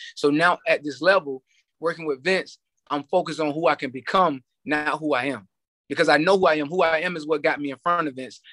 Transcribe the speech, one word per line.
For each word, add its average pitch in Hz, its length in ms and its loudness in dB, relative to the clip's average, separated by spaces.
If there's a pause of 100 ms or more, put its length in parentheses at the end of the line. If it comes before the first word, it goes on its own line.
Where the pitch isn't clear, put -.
(160)
So 147 140 0
now 165 380 2
at 143 160 2
this 139 180 -10
level, 160 400 0 (380)
working 160 260 -6
with 135 160 -4
Vince, 180 380 -2 (300)
I'm 143 140 -2
focused 165 360 -2
on 151 140 -2
who 165 140 0
I 151 80 4
can 139 140 -6
become, 139 540 0 (220)
not 151 340 -2
who 151 140 -2
I 127 140 0
am. 113 200 -6 (400)
Because 156 220 2
I 151 80 6
know 180 200 4
who 185 100 4
I 156 80 4
am. 151 120 -2
Who 175 160 0
I 160 160 2
am 180 160 -4
is 151 100 -10
what 151 160 -2
got 143 200 -2
me 143 100 -6
in 131 60 -10
front 170 320 -2
of 131 60 -10
Vince. 127 260 -14 (120)